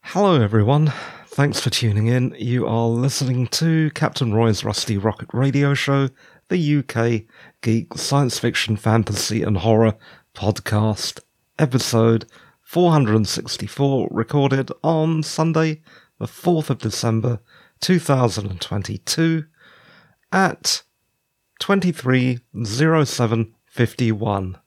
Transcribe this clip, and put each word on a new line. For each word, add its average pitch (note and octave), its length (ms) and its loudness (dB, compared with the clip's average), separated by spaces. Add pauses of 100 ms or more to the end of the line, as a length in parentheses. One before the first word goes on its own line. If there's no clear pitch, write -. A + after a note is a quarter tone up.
(160)
Hello, F3+ 260 4
everyone. A2+ 520 4 (320)
Thanks - 340 0
for - 100 -2
tuning A2 380 0
in. B2 320 0
You A#2+ 280 -2
are A#2 200 0
listening B2 600 0
to D#3+ 420 0
Captain B2+ 440 -2
Roy's A2 300 2
Rusty G#2+ 340 -4
Rocket G#2+ 360 -2
Radio C#3 400 2
Show, C#3 340 0 (400)
the F#3 80 -2
U D3 280 0
K A#2 440 -2 (340)
geek A2+ 340 -2
science C#3 440 -2
fiction, A2+ 380 -2
fantasy G#2+ 680 0
and G2+ 140 0
horror A2 380 4 (380)
podcast, - 840 -2 (400)
episode A#2 680 2 (340)
four F3 320 2
hundred A2+ 240 4
and G#2 100 2
sixty-four, C3 840 -4
recorded C3+ 600 0 (100)
on D#3+ 400 0
Sunday, D#3+ 600 -2 (360)
the - 100 -8
fourth E3 420 -2
of C3 80 -2
December, A2+ 640 -2 (400)
two F3+ 180 2
thousand A#2 500 0
and F#2 120 -10
twenty-two, D#3 840 -2 (880)
at - 520 -2 (760)
twenty-three B2+ 800 0 (240)
zero D3+ 400 2
seven A#2 500 0 (120)
fifty-one. G#2+ 1000 -2